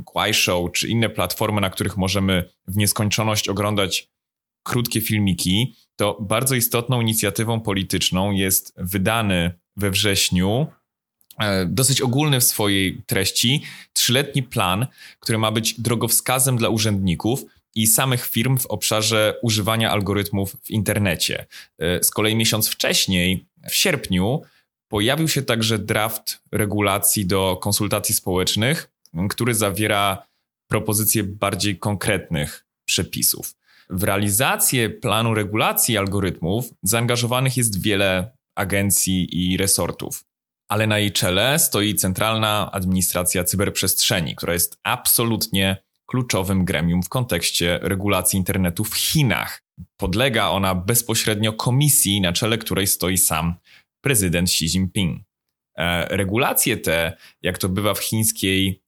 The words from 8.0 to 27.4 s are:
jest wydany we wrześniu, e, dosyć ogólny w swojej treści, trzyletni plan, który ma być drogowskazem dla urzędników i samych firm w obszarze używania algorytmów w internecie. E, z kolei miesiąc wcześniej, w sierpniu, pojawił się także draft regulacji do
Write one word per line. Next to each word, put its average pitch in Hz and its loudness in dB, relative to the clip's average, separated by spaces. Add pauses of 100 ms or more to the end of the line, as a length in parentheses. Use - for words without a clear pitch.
jest 95 -2
wydany 95 0 (240)
we 98 -2
wrześniu, 98 0 (720)
e, 98 0
dosyć 127 2
ogólny 135 2
w 123 2
swojej 98 0
treści, 117 0 (300)
trzyletni 120 0
plan, 101 0 (340)
który 113 -2
ma 110 0
być 113 -2
drogowskazem 120 0
dla 113 2
urzędników 104 0 (320)
i 110 2
samych 131 2
firm 127 2
w - -4
obszarze 107 2
używania 110 2
algorytmów 98 0
w - -14
internecie. 101 0 (320)
E, 87 0
z - 0
kolei 110 2
miesiąc 110 0
wcześniej, 92 0 (220)
w - -4
sierpniu, 98 0 (460)
pojawił 135 0
się 143 0
także 113 0
draft 107 -2 (100)
regulacji 101 0
do 95 2